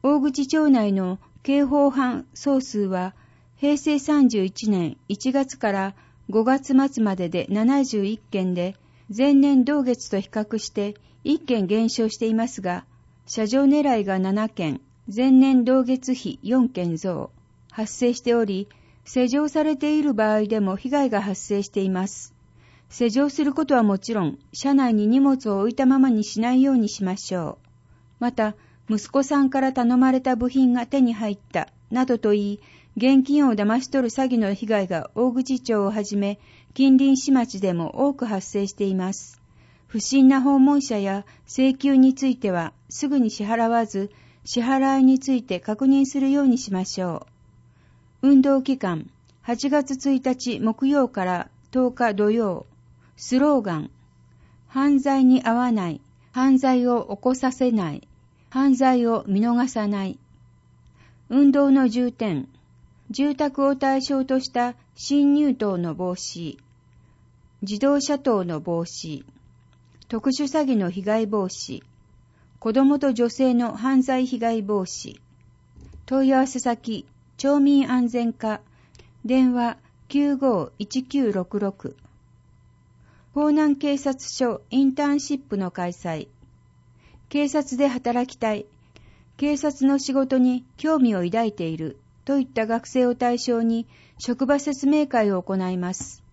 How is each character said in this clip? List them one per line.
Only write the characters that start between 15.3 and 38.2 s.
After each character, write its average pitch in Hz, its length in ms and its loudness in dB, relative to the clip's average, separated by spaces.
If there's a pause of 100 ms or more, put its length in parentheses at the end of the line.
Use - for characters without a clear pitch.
年 262 320 6
同 254 200 2
月 254 300 -2
比 - 280 -10
四 240 260 0
件 175 280 -4
増、 - 340 -6 (400)
発 214 220 -8
生 240 220 0
し - 60 -10
て 240 140 0
お 233 100 2
り、 196 240 -6 (360)
施 254 240 0
錠 294 200 0
さ 311 140 -2
れ 302 140 0
て 302 220 0
い 302 40 0
る 285 120 0
場 214 180 0
合 214 120 0
で 214 160 -2
も 190 160 -2
被 247 140 -8
害 277 200 0
が 208 100 -2
発 196 220 -6
生 202 200 -4
し 202 60 -8
て 196 140 -4
い 190 80 -2
ま 185 160 -4
す。 - 280 -14 (580)
施 240 160 0
錠 269 220 0
す 302 140 -4
る 285 100 0
こ 320 100 -2
と 269 120 0
は 233 80 4
も 196 140 2
ち 226 160 -8
ろ 202 100 -2
ん、 143 120 -4 (160)
車 277 220 -2
内 254 200 2
に 208 120 2
荷 247 140 4
物 269 300 2
を 196 100 -2
置 220 100 0
い 254 40 -8
た 269 120 0
ま 262 140 4
ま 262 100 4
に 214 140 2
し - 160 -6
な 247 140 0
い 254 60 4
よ 269 120 4
う 262 40 2
に 214 120 2
し - 160 -6
ま 190 120 -4
し - 200 -10
ょ 170 260 -8
う。 - 40 -20 (520)
ま 240 140 -2
た、 214 240 -2 (320)
息 214 200 -2
子 277 140 0
さ 277 180 0
ん 269 80 4
か 269 120 -2
ら 262 120 0
頼 247 240 2
ま 262 140 6
れ 262 100 2
た 254 140 0
部 247 160 -2
品 254 220 4
が 240 140 -2
手 277 140 0
に 233 140 4
入 208 200 -4
っ 202 40 -12 (140)
た、 170 160 -4 (240)
な 254 120 2
ど 247 140 0
と 208 140 2
言 208 80 2
い、 202 200 -6 (360)
現 262 260 4
金 277 260 4
を 226 60 2
騙 208 260 0
し 254 80 -12
取 262 200 0
る - 20 -4
詐 269 160 -2
欺 240 120 0
の 202 160 0
被 208 120 -8
害 202 220 0
が 170 260 -6
大 247 180 0
口 254 280 -2
町 233 160 -2
を 202 160 0
は 208 100 -4
じ 202 140 -6
め、 202 240 -4 (340)
近 262 240 6
隣 277 180 4
市 269 140 -2
町 240 300 2
で 185 140 0
も 170 340 -2
多 285 40 0
く 262 140 -6